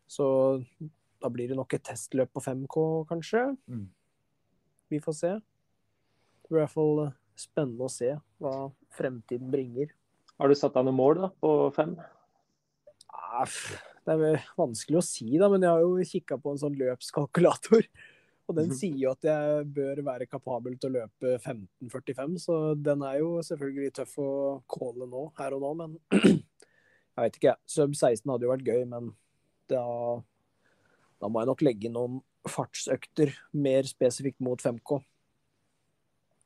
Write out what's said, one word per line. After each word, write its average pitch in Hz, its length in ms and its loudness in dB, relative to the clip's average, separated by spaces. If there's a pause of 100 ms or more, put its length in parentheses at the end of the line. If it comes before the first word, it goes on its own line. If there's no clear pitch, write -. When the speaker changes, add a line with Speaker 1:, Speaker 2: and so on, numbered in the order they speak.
Speaker 1:
Så 139 220 0 (920)
da 123 100 -4
blir 120 180 -4
det 131 80 -4
nok 131 160 -6
et - 80 -2
testløp - 540 -4
på 135 80 -8
fem 131 240 -6
K, 160 160 0 (260)
kanskje. 214 380 -2 (180)
Speaker 2:
Mm. 110 220 -10 (1000)
Speaker 1:
Vi 151 80 -2
får 156 160 -6
se. 170 160 -4
Det - 1200 -16
blir 160 80 4
i 156 60 4
hvert 143 80 -6
fall, 151 260 2
eh, 147 120 -2 (280)
spennende 127 480 -4
å 127 80 -4
se 123 140 -2 (340)
hva 135 300 -6 (180)
fremtiden 127 640 -6
bringer. 135 400 -2 (480)
Speaker 3:
Har 143 100 6
du 143 80 12
satt 139 160 2
deg 127 80 4
noen 131 160 2
mål, 151 240 6
da, 190 60 0 (100)
på 156 120 2 (260)
fem? 160 160 2 (1120)
Speaker 1:
Ah, 117 380 -4
pff, - 240 -10 (340)
det 160 140 2
er - 20 2
vel 156 200 4 (200)
vanskelig 143 400 0
å 180 80 4
si, - 220 -8 (100)
da, 196 100 8
men 190 140 4
jeg 175 80 6
har 165 140 6
jo 180 80 4 (100)
kikket 156 400 -6
på 143 80 -4
en 143 80 -4
sånn 143 160 -2
løpskalkulator, 147 1120 2 (640)
og 175 80 -2
den 156 160 2
Speaker 3:
Mhm. - 20 -2
Speaker 1:
sier 151 240 -4
jo 131 140 2
at - 100 -10
jeg 151 540 0
bør 139 260 -2
være 127 240 -4
kapabel 127 500 -6
til 135 140 -4
å 131 140 -2
løpe 127 360 -2
femten 120 480 -12
førtifem, 131 480 -8
så 156 380 0
den 147 320 0
er 139 140 -2
jo 170 160 -2 (100)
selvfølgelig 139 480 -6
tøff - 240 -10
å 139 140 -2 (340)
calle 127 400 -8
nå, 127 160 -8 (160)
her 139 160 -6
og 139 80 -4
nå, 139 140 -4
men 160 180 -10 (160)
<clears throat> - 0 -
jeg - 1040 0
vet 117 240 -2
ikke, 127 160 6 (100)
sub 143 300 0
seksten 135 400 0
hadde 120 80 -2
jo 120 80 0
vært 131 160 -2
gøy, 120 220 0
men 120 260 -10 (560)
da, 127 140 0 (1400)
da 101 60 -4
må 113 160 0
jeg - 20 0
nok 135 160 0
legge 113 240 2
inn 117 80 -6
noen 123 240 -4 (300)
fartsøkter - 840 -2 (180)
mer 135 320 2
spesifikt 135 560 0
mot 123 240 -4
fem 120 160 -2
K. - 160 -2 (1500)